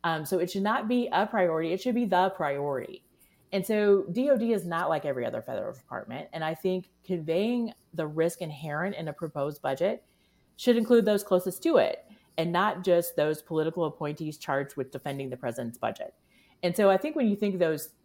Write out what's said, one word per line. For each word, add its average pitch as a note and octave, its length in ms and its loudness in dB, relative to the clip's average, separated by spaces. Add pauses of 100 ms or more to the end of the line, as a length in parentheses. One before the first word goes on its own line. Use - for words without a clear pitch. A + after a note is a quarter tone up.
Um, D#3+ 220 -2
so F#3 120 0
it F3 140 0
should G3 100 -2
not G#3+ 260 0
be A#3+ 240 0
a G3 140 2
priority, E3 480 0
it F#3 80 -4
should B3 140 -2
be A#3+ 100 2
the F#3 240 4
priority. C#3+ 720 -4 (480)
And F#3+ 140 -2
so G#3 460 4
D B3 180 2
O C4+ 80 6
D A#3 160 2
is G3 100 0
not E3+ 260 -2
like D#3 160 0
every B2+ 200 -2
other A2+ 160 -4
federal A2 320 -8
department, B2+ 600 -12
and D#3+ 100 -6
I D#3+ 100 -2
think F#3 360 -2 (140)
conveying F#3+ 720 -2 (180)
the D#3+ 140 -4
risk D#3+ 360 -2
inherent D#3 540 -6
in D#3+ 120 -8
a D3 60 -6
proposed D3 500 -6
budget C3+ 400 -2 (520)
should A#3+ 220 2
include A3+ 280 6
those G3+ 180 2
closest F3+ 400 0
to E4 140 4
it, - 280 2 (320)
and E3+ 140 0
not F#3 320 0
just E3+ 320 2
those D#3 260 0
political D#3+ 440 -2
appointees D3+ 520 -6
charged C#3 400 -2
with C3 140 -6
defending C#3 400 -8
the B2+ 60 -8
president's A#2+ 420 -8
budget. - 340 -6 (480)
And F3 140 -2
so G3+ 160 6
I F#3+ 60 4
think D4 180 -2
when C4+ 120 2
you G3+ 80 2
think G3+ 220 -2
those D#3+ 320 0 (160)